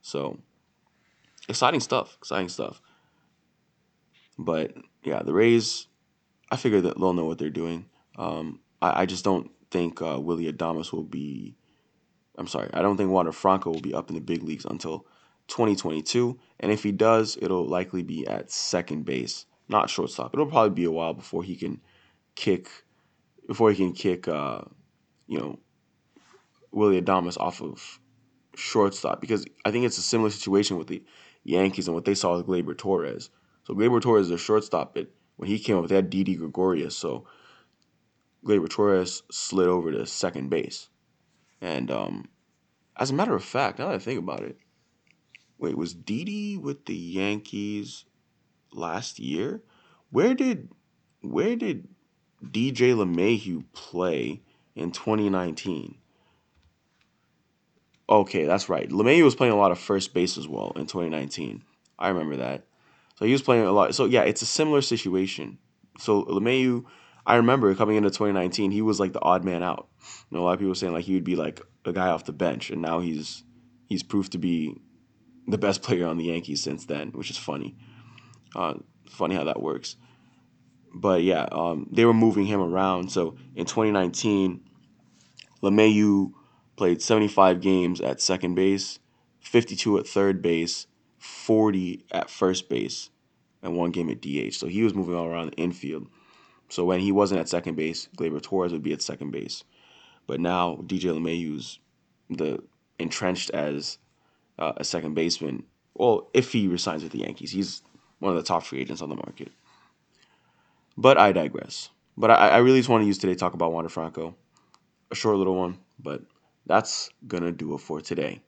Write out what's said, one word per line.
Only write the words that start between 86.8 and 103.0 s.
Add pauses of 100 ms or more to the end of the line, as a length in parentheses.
seventy-five
games
at
second
base, (400)
fifty-two
at
third
base, (300)
forty
at
first
base, (540)
and
one
game
at
D
H.
So
he
was
moving
all
around
the
infield. (640)
So
when
he
wasn't
at
second
base,
Gleyber
Torres
would
be
at
second
base. (640)
But
now
D
J
LeMahieu's (500)
the, (380)
entrenched